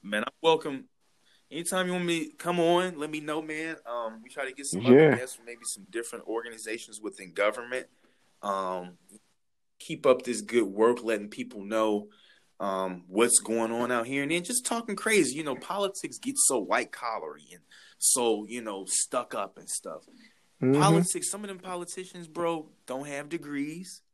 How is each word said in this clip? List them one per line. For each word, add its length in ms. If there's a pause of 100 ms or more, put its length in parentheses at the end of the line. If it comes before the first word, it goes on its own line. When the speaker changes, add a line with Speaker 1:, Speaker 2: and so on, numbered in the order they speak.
Speaker 1:
man, 220
I'm 80 (100)
welcome. 420 (640)
Anytime 360
you 80
want 100
me 260
to 60
come 240
on, 380
let 120
me 100
know, 200
man. 360 (100)
Um, 360
we 60
try 160
to 80
get 140
some 180
other 100
Speaker 2:
Yeah. 220
Speaker 1:
guests 200
from 100
maybe 160 (120)
some 160
different 360
organizations 760
within 320
government. 540 (560)
Um, 560 (800)
keep 280
up 160
this 200
good 220
work, 380
letting 260
people 340
know, 460 (520)
um, 460
what's 320
going 340
on 200
out 140
here. 160
And 100
then 120
just 220
talking 300
crazy. 400
You 80
know, 120
politics 600
gets 280
so 120
white-collar-y 960
and 100 (360)
so, 500
you 120
know, 260
stuck 480
up 220
and 120
stuff. 340 (600)
Speaker 2:
Mm-hmm. 180
Speaker 1:
Politics, 500
some 140
of 40
them 120
politicians, 640
bro, 420 (180)
don't 200
have 220
degrees. 720 (120)